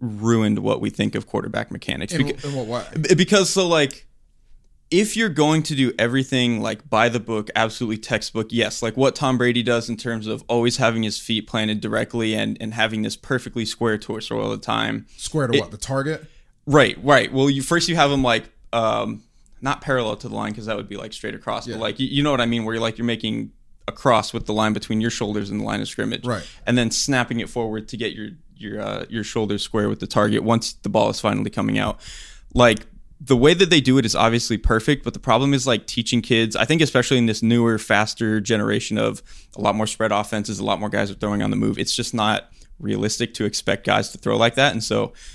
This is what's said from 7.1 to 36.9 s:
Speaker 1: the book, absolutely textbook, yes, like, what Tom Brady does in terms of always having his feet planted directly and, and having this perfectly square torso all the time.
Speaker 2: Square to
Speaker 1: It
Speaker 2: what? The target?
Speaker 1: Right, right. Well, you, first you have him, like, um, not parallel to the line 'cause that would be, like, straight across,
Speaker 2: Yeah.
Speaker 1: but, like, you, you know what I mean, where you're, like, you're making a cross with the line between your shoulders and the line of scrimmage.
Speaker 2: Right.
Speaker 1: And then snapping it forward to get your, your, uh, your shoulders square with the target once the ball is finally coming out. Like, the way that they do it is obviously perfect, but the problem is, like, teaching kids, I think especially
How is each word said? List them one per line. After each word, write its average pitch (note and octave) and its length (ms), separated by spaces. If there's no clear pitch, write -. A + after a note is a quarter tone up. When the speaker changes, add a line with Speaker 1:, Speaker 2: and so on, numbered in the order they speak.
Speaker 1:
the A#2 100
book, G#2+ 360
absolutely A2 420
textbook, A2 540
yes, A2+ 320
like, A2 120
what C3 200
Tom C3 220
Brady A#2+ 260
does A#2 260
in A2+ 80
terms A2+ 300
of A2+ 200
always A#2+ 300
having A2+ 260
his G#2+ 160
feet - 280
planted G#2+ 340
directly A2 540
and, G#2+ 260
and A2 120
having A2 280
this G#2+ 140
perfectly A#2+ 500
square A2 320
torso A2 420
all A2 120
the A2 80
time. A2 480
Speaker 2:
Square D3 300
to B2 100
Speaker 1:
It C#3+ 40
Speaker 2:
what? - 100
The G#2 60
target? C3+ 460
Speaker 1:
Right, C3+ 360
right. C3+ 300
Well, C3+ 160
you, C3+ 140
first E3+ 260
you E3 60
have D3 160
him, C#3 120
like, A2+ 260
um, A2 500
not C3+ 220
parallel A#2+ 360
to A#2+ 120
the G#2+ 60
line G#2+ 180
'cause G#2+ 140
that G#2+ 100
would G#2+ 120
be, G2+ 80
like, - 160
straight - 220
across, A2 320
Speaker 2:
Yeah. A2+ 80
Speaker 1:
but, A2 60
like, G#2+ 180
you, C3 80
you C#3+ 140
know D3 100
what C3 100
I A#2 40
mean, A#2 180
where A2+ 120
you're, A2+ 60
like, A2+ 180
you're A#2 60
making A2+ 460
a - 40
cross A2+ 420
with A#2 120
the A2 80
line G#2+ 200
between A2 280
your A#2 100
shoulders G#2 380
and G#2 100
the G#2+ 60
line G#2+ 160
of G#2+ 60
scrimmage. A2 380
Speaker 2:
Right. A2 220
Speaker 1:
And B2 100
then A#2 140
snapping B2 480
it - 100
forward A2 380
to A#2 100
get G#2 160
your, G#2+ 160
your, G#2+ 260
uh, G#2 280
your A2 140
shoulders G#2 400
square G#2+ 260
with G#2+ 100
the G#2 80
target G#2+ 360
once A2+ 300
the - 160
ball G#2+ 200
is G#2+ 100
finally G#2 300
coming G#2+ 300
out. G#2 200
Like, A#2 320
the B2+ 160
way C#3+ 160
that F3 160
they E3 100
do B2+ 180
it B2 80
is G#2 80
obviously A2+ 440
perfect, B2 480
but A#2+ 80
the G2 60
problem C3+ 340
is, C3 120
like, A#2 220
teaching A#2 340
kids, A2+ 340
I A2+ 100
think D#3 160
especially C3 360